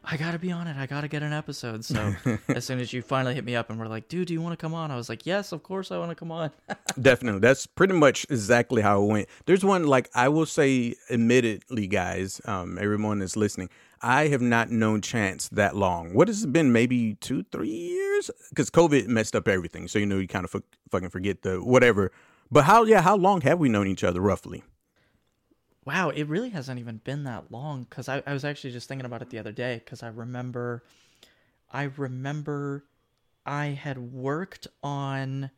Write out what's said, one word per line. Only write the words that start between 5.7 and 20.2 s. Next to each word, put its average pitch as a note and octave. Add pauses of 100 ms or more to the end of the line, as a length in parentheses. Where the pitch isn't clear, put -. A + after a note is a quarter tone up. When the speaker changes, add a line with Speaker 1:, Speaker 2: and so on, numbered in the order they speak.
Speaker 1:
I F3+
wanna E3+
come E3
on." D#3+ (240)
<laughs> -
Speaker 2:
Definitely. A#2+
That's A#2+
pretty F#3+
much D3
exactly A#2+
how G2+
it G2+
went. G#2 (160)
There's F#3+
one, F#3+
like, C3
I B2
will D#3
say, C3 (140)
admittedly, A#2
guys, F#2
um, F2+
everyone G#2
that's F#2
listening, G2+ (320)
I C3
have C#3+
not A#2
known A2
Chance G2
that G2+
long. F2
What C#3+
has A3
it D3+
been? C#3+
Maybe A#2
two, -
three -
years? F4+ (260)
'Cause C#3+
covid D3
messed A2+
up F#2+
everything. F2
So, G#2+
you G#2
know, G2
you F#2+